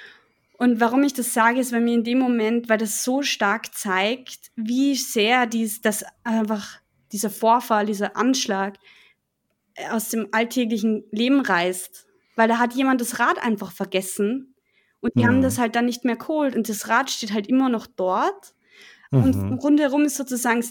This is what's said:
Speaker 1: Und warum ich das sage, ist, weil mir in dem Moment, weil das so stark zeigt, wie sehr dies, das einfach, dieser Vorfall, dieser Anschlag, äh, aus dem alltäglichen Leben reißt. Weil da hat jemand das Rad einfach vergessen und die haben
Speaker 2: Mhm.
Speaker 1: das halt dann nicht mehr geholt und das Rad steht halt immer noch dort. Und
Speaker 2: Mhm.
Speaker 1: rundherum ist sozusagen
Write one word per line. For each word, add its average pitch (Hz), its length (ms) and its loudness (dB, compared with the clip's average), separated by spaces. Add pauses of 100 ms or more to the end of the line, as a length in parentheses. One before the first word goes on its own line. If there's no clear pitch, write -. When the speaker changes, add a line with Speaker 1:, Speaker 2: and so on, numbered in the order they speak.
(580)
Speaker 1:
Und 247 220 2
warum 240 240 4
ich 285 100 0
das 240 200 -6
sage, 233 260 2
ist, 247 140 -2
weil 233 80 2
mir 233 120 2
in 233 100 2
dem 240 160 0
Moment, 233 500 0
weil 220 80 4
das 214 260 -4
so 262 180 0
stark 214 540 -2
zeigt, 208 800 -4
wie 254 400 0
sehr 240 500 2
dies, 226 360 -4
das 214 240 -2 (180)
einfach, 220 580 -2 (300)
dieser 208 180 -4
Vorfall, 226 560 2
dieser 202 320 -4
Anschlag, 202 600 -2 (1000)
äh, - 140 -12
aus 226 200 -4
dem 226 220 -4
alltäglichen 226 800 0
Leben 254 300 2
reißt. 180 680 -2 (280)
Weil 226 120 4
da 233 100 4
hat 240 160 0
jemand 262 260 2
das 233 200 -6
Rad 220 220 0
einfach 208 300 -2
vergessen 196 840 -4 (460)
und 240 140 -2
die 240 100 4
haben 254 120 6
Speaker 2:
Mhm. 262 60 6
Speaker 1:
das 254 160 0
halt 233 160 0
dann 233 100 2
nicht 240 200 -2
mehr 233 100 0
geholt 294 400 -2
und 220 120 -2
das 220 220 -6
Rad 254 220 0
steht 208 200 -8
halt 208 160 -4
immer 254 220 2
noch 226 180 -2
dort. 220 680 -2 (580)
Und 127 240 4
Speaker 2:
Mhm. 98 240 -2
Speaker 1:
rundherum 294 440 2
ist 294 140 -2
sozusagen 247 540 -2